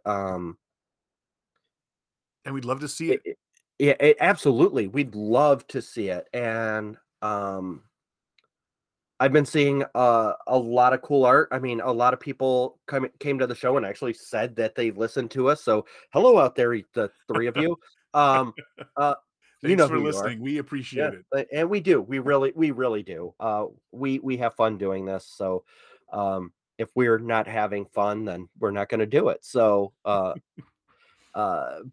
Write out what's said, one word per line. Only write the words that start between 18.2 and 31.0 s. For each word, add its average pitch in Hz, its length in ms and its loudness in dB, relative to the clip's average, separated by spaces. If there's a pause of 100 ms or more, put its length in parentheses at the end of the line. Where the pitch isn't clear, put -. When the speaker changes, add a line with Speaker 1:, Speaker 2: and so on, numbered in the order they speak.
Speaker 1:
uh, 143 180 2 (460)
you 143 80 -6
Speaker 2:
Thanks 185 120 4
Speaker 1:
know 151 80 8
Speaker 2:
for 156 60 -2
Speaker 1:
who 151 60 2
you 147 60 0
are. 147 60 -2
Speaker 2:
listening. 110 280 -4
We 139 180 -6
appreciate 139 540 -6
Speaker 1:
Yeah, 98 280 -6
Speaker 2:
it. - 120 -6
Speaker 1:
a-, 143 60 -6
and 165 120 0
we 208 100 0
do. 160 200 4
We 120 200 -6
really, 135 360 2
we 160 140 2
really 120 320 -2
do. 85 360 -12
Uh, 107 280 -4 (260)
we, 135 280 -4
we 131 180 -4
have 117 160 -2
fun 110 240 0
doing 95 260 -4
this. 95 220 -8
So, 92 380 -6 (460)
um, 95 400 -4 (280)
if 110 160 -6
we're 117 240 4
not 113 280 -2
having 104 380 -4
fun, 104 400 -2
then 90 240 -10 (100)
we're 110 120 0
not 101 180 -4
gonna 110 160 0
do 143 240 2
it. - 160 -4
So, 104 480 2 (140)
uh, 98 260 0 (240)
Speaker 2:
<laughs> - 800 -20